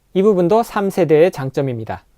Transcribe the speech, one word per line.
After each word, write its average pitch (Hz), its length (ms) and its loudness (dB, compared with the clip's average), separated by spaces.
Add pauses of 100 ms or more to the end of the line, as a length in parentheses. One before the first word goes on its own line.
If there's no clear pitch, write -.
(140)
이 190 80 0
부분도 208 420 2
삼 202 260 -6
세대의 160 400 4
장점입니다. 131 720 -8 (160)